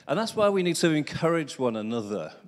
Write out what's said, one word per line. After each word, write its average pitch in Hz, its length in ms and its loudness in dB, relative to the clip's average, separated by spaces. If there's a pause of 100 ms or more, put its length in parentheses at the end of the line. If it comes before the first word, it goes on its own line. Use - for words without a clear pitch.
And 151 120 0
that's 220 160 -4
why 208 140 4
we 196 120 2
need 170 160 2
to 165 140 4
encourage 160 680 0
one 123 180 0
another. 104 580 -4 (140)